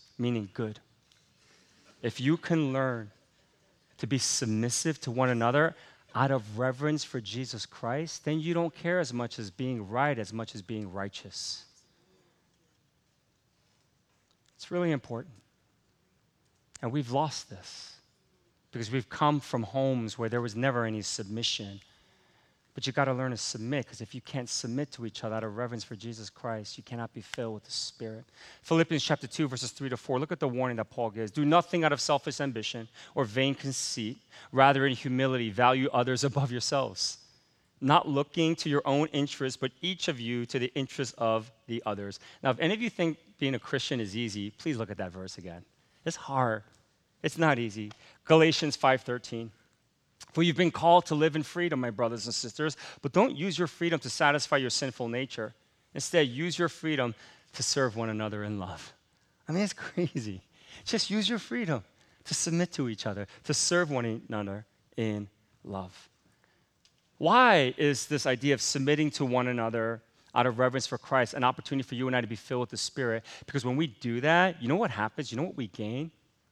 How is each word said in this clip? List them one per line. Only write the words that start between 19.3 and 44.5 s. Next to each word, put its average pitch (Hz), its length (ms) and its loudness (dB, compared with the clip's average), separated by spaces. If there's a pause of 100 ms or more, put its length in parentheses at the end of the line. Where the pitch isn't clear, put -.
from 120 220 -2
homes 127 540 0
where 117 120 -2
there 120 100 0
was 117 160 -4
never 120 300 2
any 110 160 -4
submission. 101 800 -6 (960)
But 135 120 -6
you 135 60 -4
gotta 135 200 2
learn 127 180 -2
to 117 60 -4
submit, 120 500 -4
'cause - 120 -18
if 113 160 -12
you 123 60 -10
can't 123 260 -8
submit 127 460 -4
to 120 120 -10
each 107 200 -8
other 110 100 -4
out 110 80 -4
of 104 140 -8
reverence 117 260 -6
for 113 140 -12
Jesus 110 320 -12
Christ, 110 480 -8
you 117 60 -18
cannot 117 300 -8
be 120 60 -14
filled 113 360 -8
with 101 100 -14
the - 60 -20
Spirit. 113 520 -10 (380)
Philippians 165 420 2
chapter 143 240 0
two, 147 220 -2
verses 123 220 -6
three 139 180 -8
to 123 80 -4
four. 131 200 -2
Look 143 140 -4
at - 80 -6
the 151 80 0
warning 123 300 -2
that 113 80 -2
Paul 117 240 -4
gives. 107 200 -6
"Do 147 140 0
nothing 165 400 4
out 156 80 6
of 143 80 2
selfish - 400 0
ambition 117 480 -6 (280)
or 139 100 2
vain 131 280 2
conceit. 127 680 -6 (340)
Rather, 135 320 8
in 135 100 2
humility, 127 540 0
value 127 420 4
others 123 320 2
above 135 280 0
yourselves, 123 640 -2 (640)
not 143 260 4
looking 160 500 0
to - 120 -4
your 143 180 2
own 143 200 2
interests, 139 520 -2
but 131 220 -4
each 175 260 -4
of 147 100 -2
you 120 280 -2
to 135 120 -4
the 123 160 -2
interests 135 440 -4
of 113 340 0 (160)
the 117 180 -6
others." 101 320 -6 (240)
Now, 135 100 4
if 120 80 -4
any 175 160 2
of 220 60 -6
you 240 100 -2
think 165 260 -2 (220)
being 135 160 0
a 117 40 -4
Christian 131 400 -2
is 101 160 -4
easy, 104 360 -4